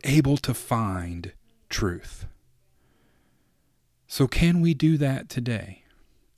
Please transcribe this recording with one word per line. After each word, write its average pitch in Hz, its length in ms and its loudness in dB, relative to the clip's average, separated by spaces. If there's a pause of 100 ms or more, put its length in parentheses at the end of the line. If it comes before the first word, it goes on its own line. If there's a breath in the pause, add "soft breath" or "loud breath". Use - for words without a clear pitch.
able 139 340 4
to - 180 -4
find 92 760 -4 (360)
truth. - 560 -4 (1800)
So - 200 0
can 170 340 4
we 165 120 4
do 156 240 4
that 135 320 -2
today? 113 540 -6 (540)